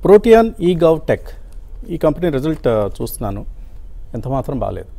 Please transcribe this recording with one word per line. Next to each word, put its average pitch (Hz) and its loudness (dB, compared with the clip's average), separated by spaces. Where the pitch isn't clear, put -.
Protean 220 8
eGov 165 4
Tech, 107 0
ఈ - -6
కంపెనీ 160 2
రిజల్ట్, 151 -2
ఆ, 107 2
చూస్తున్నాను, 104 -6
ఎంత 117 -8
మాత్రం 143 -4
బాలేదు. 92 -8